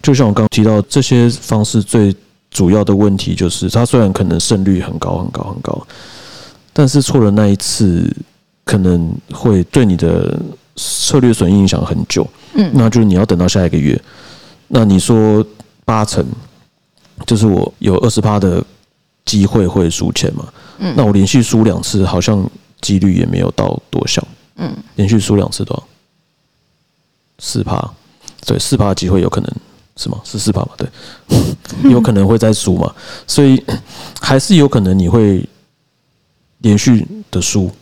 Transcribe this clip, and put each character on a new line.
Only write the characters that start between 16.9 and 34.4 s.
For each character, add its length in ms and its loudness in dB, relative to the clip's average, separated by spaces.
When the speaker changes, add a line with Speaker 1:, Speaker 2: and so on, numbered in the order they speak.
Speaker 1:
就 100 0
是 100 2
我 340 2
有 180 0
二 120 2
十 120 -2
趴 180 0
的 240 0
机 200 2
会 220 0
会 220 0
输 240 -4
钱 200 -2
嘛。 140 -10
Speaker 2:
嗯。 180 -6
Speaker 1:
那 80 2
我 80 2
连 160 2
续 160 2
输 220 2
两 180 0
次， 220 -2
好 160 -2
像 280 0
几 200 0
率 180 2
也 80 0
没 140 -4
有 120 -2
到 260 -4
多 180 -4
小。 180 -4
Speaker 2:
嗯。 180 -10
Speaker 1:
连 140 0
续 100 2
输 160 -2
两 160 0
次 140 -8
多 100 -10
少？ 80 -10
四 280 -6
趴。 260 -6
对， 120 -2
四 200 -4
趴 100 0
的 80 0
机 140 -6
会 120 2
有 80 0
可 120 -4
能， 100 -8
是 100 -10
吗？ 160 -8
是 160 -12
四 120 -6
趴 100 -2
嘛， 160 -6
对。 100 -8
<laughs> 80 6
有 80 4
可 140 0
能 120 2
会 120 2
再 160 2
输 240 -2
嘛。 180 -4
所 160 2
以 180 4
还 180 0
是 160 0